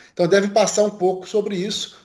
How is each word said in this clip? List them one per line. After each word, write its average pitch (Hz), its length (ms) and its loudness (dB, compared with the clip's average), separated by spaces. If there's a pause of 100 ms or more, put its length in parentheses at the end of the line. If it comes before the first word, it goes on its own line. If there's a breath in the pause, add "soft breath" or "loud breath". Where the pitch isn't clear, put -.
(140 loud breath)
então 175 140 0
deve 196 220 2
passar 208 340 2
um 208 80 0
pouco 185 360 -2
sobre 208 280 -2
isso, - 500 -6